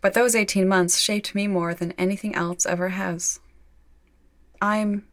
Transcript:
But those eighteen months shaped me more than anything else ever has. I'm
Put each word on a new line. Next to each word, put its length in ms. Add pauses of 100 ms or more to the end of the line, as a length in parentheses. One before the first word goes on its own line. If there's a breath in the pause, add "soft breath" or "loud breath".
But 120
those 220
eighteen 320
months 320
shaped 340
me 140
more 260
than 200
anything 420
else 300
ever 240
has. 500 (1200)
I'm 520